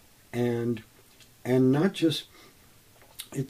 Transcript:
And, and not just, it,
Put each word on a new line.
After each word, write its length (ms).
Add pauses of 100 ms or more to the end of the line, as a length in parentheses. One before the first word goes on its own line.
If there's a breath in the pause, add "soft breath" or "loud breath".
(340)
And, 500 (640)
and 260
not 220
just, 300 (1080 soft breath)
it, 160